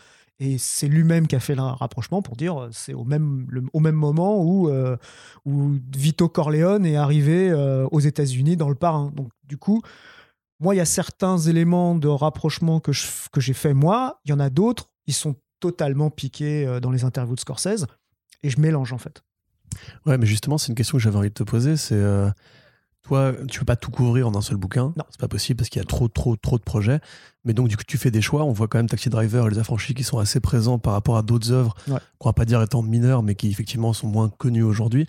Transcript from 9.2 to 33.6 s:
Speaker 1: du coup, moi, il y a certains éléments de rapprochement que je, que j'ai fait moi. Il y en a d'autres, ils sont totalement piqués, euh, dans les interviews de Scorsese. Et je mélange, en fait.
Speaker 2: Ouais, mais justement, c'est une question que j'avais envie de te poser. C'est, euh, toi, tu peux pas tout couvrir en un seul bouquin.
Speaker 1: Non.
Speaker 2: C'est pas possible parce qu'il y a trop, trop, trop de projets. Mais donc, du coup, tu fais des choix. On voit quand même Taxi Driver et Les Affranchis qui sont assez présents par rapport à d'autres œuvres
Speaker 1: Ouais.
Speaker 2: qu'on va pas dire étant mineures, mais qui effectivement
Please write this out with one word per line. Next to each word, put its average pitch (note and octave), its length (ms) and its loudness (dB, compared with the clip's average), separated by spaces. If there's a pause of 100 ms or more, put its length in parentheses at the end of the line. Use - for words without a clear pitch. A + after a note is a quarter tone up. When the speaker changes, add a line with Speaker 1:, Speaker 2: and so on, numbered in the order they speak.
Speaker 1:
du C#3 120 -12
coup, G#3+ 240 0 (800)
moi, F#3+ 160 0
il F#3+ 40 2
y - 20 2
a E3 60 0
certains F#3 520 -2
éléments E3+ 560 2
de D3 140 0
rapprochement D3+ 720 0
que - 100 -2
je, - 160 -2 (260)
que C#3+ 80 0
j'ai B2+ 120 0
fait D3 220 0
moi. G3+ 500 2
Il C#3+ 60 -4
y D3 40 0
en C#3+ 60 0
a C#3 100 0
d'autres, G#3+ 400 0 (160)
ils C#3+ 80 -2
sont D3 220 -4 (240)
totalement D3+ 500 -2
piqués, D3 560 -4
euh, B2 140 -4
dans B2 100 -2
les B2 140 0
interviews B2 320 -2
de - 40 -10
Scorsese. F3+ 460 -4 (560)
Et C#3+ 80 -2
je B2+ 100 0
mélange, D3 320 0
en B2 60 -8
fait. - 240 -16 (840)
Speaker 2:
Ouais, C3+ 140 2
mais A2+ 80 4
justement, A#2 320 0
c'est - 100 -4
une A#2+ 60 -4
question A#2+ 240 0
que A2 40 2
j'avais G#2+ 140 2
envie G2+ 120 2
de G#2 60 -6
te A2 100 -6
poser. B2 320 0
C'est, - 180 -2
euh, G2+ 340 2 (720)
toi, C3+ 300 0 (180)
tu - 80 -10
peux - 80 -4
pas A#2+ 100 2
tout - 140 -10
couvrir B2 380 2
en G#2 60 0
un G2+ 60 0
seul G#2 160 -2
bouquin. B2 400 -2
Speaker 1:
Non. D3+ 140 -6
Speaker 2:
C'est - 100 -20
pas - 80 -4
possible A#2 300 -2
parce A#2+ 100 -2
qu'il - 120 -6
y F#2 40 -4
a - 20 -6
trop, - 220 0
trop, - 280 -2
trop - 220 -2
de - 40 -4
projets. A#2 380 0 (440)
Mais A#2 80 0
donc, A#2+ 160 2
du G#2 80 0
coup, - 100 -10
tu B2 120 -4
fais C3 120 2
des A2 120 2
choix. D3 220 0
On C#3 80 2
voit A2 160 0
quand A2+ 100 0
même A#2 100 2
Taxi A#2+ 220 -2
Driver A2 360 2
et G#2+ 40 2
Les G#2 80 0
Affranchis A2+ 340 -2
qui B2 120 -4
sont B2 140 -2
assez G#2+ 220 0
présents A#2+ 380 2
par G#2+ 160 0
rapport A2 240 2
à G#2+ 40 2
d'autres A#2 300 0
œuvres B2 220 2 (140)
Speaker 1:
Ouais. C3+ 100 -2 (200)
Speaker 2:
qu'on A2+ 120 2
va - 20 2
pas A#2 140 2
dire A#2 160 4
étant A2+ 200 0
mineures, A#2+ 400 2
mais G2+ 120 0
qui G#2 160 -2
effectivement A2+ 420 -2